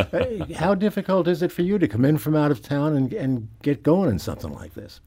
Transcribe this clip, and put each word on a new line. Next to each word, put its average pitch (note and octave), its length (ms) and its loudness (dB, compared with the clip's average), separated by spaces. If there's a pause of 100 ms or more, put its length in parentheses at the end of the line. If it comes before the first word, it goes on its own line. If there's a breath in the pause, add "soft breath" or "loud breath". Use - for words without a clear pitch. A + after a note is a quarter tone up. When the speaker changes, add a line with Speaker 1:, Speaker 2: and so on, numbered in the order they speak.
(120)
Speaker 1:
<laughs> E3+ 80 0
Speaker 2:
Uh, G#3+ 240 -4 (100)
how E3 200 2
difficult F#3+ 540 0
is F3 140 2
it E3+ 100 0
for F3 100 -2
you G3 160 2
to E3+ 100 4
come A2 160 0
in D3+ 140 4
from D3+ 180 -2
out D3 140 4
of A#2 120 0
town D3 340 -2
and, C3 160 0
and C3 360 -4 (140)
get C#3+ 200 -2
going F3 280 4
in F2+ 80 0
something D#2 340 -8
like - 220 -16
this? - 320 -16